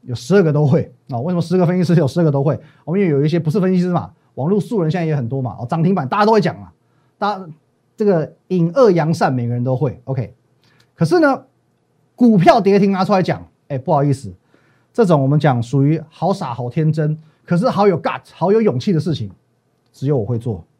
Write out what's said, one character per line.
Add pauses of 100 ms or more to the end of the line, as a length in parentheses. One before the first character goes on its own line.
有
十
二
个
都
会。 (160)
哦，
为
什
么
十
个
分
析
师
有
十
二
个
都
会？ (260)
我
们
因
为
有
一
些
不
是
分
析
师
嘛， (260)
网
络
素
人
现
在
也
很
多
嘛，
哦，
涨
停
板
大
家
都
会
讲
嘛， (460)
大
家 (480)
这
个 (140)
隐
恶
扬
善
每
个
人
都
会，
OK。 (640)
可
是
呢， (680)
股
票
跌
停
拿
出
来
讲， (220)
哎，
不
好
意
思， (600)
这
种
我
们
讲
属
于
好
傻
好
天
真， (260)
可
是
好
有
guts、
好
有
勇
气
的
事
情， (640)
只
有
我
会
做。 (160)